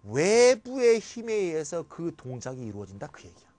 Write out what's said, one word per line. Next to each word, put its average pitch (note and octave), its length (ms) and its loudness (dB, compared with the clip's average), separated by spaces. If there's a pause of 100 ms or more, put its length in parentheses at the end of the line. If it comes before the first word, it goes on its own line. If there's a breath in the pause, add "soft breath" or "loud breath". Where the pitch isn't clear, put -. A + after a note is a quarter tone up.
외부의 A#3 960 4
힘에 A3+ 340 -8
의해서 E3 540 -2
그 E3 300 -8
동작이 B2+ 440 -10
이루어진다, G2+ 460 -12
그 - 160 -20
얘기야. - 360 -20